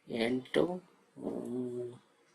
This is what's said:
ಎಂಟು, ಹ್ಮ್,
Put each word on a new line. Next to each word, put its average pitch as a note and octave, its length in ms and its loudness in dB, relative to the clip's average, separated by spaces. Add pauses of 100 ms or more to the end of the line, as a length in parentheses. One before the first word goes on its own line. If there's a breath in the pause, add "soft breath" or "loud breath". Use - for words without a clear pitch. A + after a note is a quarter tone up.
ಎಂಟು, B2+ 560 2
ಹ್ಮ್, B2 1300 -6 (420)